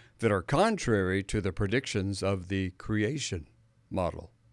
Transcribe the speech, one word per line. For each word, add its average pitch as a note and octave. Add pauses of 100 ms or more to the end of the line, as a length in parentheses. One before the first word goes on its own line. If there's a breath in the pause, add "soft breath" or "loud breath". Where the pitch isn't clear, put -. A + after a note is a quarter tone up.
(180 soft breath)
that A2+
are F#2+
contrary A2+
to G#2+
the F#2
predictions G2+
of F#2+
the F#2+
creation G#2+ (420)
model?" E2 (220)